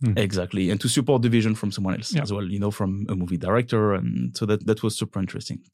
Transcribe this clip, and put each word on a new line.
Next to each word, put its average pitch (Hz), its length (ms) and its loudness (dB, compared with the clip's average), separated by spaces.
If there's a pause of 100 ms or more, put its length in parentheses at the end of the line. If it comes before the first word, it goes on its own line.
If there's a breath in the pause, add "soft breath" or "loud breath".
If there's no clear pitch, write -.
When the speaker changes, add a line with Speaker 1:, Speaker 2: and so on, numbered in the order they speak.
Speaker 1:
Mm. 113 140 2
Speaker 2:
Exactly. 95 540 0
And 104 100 2
to - 80 0
support 123 360 4
the 120 60 4
vision 110 260 4
from 104 160 -4
someone 95 240 -2
else 113 180 -6
Speaker 3:
Yeah. 156 80 2
Speaker 2:
as 98 100 -2
well, 101 160 -2
you 101 120 -4
know, 101 100 0
from 101 400 -2
a 107 60 -2
movie 87 220 -2
director. 107 580 2
And 62 420 -2
so 113 80 -4
that, 104 220 0
that 107 160 2
was 107 120 -2
super 101 240 -6
interesting. - 420 -6 (120)